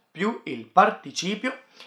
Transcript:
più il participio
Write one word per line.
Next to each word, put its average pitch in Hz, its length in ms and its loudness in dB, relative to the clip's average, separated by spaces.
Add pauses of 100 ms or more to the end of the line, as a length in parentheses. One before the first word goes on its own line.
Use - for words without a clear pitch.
(120)
più 208 320 -4
il 120 220 -10
participio 202 960 0 (260)